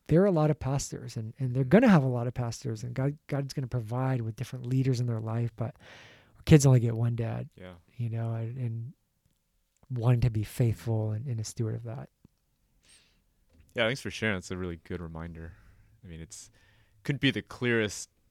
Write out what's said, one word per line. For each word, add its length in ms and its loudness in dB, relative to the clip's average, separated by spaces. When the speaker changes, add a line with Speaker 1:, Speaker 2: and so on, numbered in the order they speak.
Speaker 1:
there 140 6
are 40 6
a 40 6
lot 200 4
of 80 0
pastors 580 -6
and, 220 -6
and 160 -2
they're 100 2
gonna 240 8
have 140 10
a 60 2
lot 180 0
of 80 -4
pastors, 480 -6
and 120 -8
God, 220 -2
God's 280 -4
gonna 120 -4
provide 540 -2
with 160 -6
different 300 -10
leaders 340 2
in 60 0
their 140 -2
life, 360 -2
but 180 -6
our 80 -20
kids 220 8
only 140 8
get 160 0
one 200 0
dad, 400 -6
Speaker 2:
Yeah. 180 -16
Speaker 1:
you 140 -6
know, 240 -4
and, 240 -6
and 340 -6
wanting 320 2
to 80 2
be 140 -2
faithful 680 0
and, 140 -6
and 140 -6
a 40 -6
steward 300 -6
of 100 -10
that. 260 -12
Speaker 2:
Yeah, 120 2
thanks 140 -2
for 100 -8
sharing. 260 -2
That's 140 -10
a 80 -4
really 260 -6
good 160 -8
reminder. 520 -12
I 40 -18
mean, 120 -16
it's, 300 -18
couldn't 160 -2
be 100 4
the 120 -4
clearest 680 -2